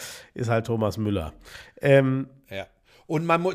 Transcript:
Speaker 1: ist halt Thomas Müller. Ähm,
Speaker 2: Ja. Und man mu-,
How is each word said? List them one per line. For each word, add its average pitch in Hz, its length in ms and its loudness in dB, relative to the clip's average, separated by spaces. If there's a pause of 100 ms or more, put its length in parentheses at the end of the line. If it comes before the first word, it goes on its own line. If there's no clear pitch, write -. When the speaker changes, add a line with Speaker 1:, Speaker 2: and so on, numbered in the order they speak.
(340)
Speaker 1:
ist 117 160 -4
halt 113 180 2
Thomas 110 300 -2
Müller. 101 360 -4 (480)
Ähm, 135 460 4 (220)
Speaker 2:
Ja. 98 160 -10 (420)
Und 160 200 -2
man 165 160 2
mu-, 180 120 0